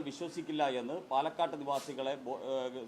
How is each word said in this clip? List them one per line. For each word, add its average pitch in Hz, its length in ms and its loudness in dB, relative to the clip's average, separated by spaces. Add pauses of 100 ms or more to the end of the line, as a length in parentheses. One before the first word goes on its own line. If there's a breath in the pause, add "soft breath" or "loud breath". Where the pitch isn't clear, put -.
വിശ്വസിക്കില്ല 156 540 0 (180)
എന്ന് 123 140 -2 (160)
പാലക്കാട്ട് 160 500 4
നിവാസികളെ 135 520 0 (120)
ബോ-, 127 160 -4 (120)
ഏഹ്, 127 340 -2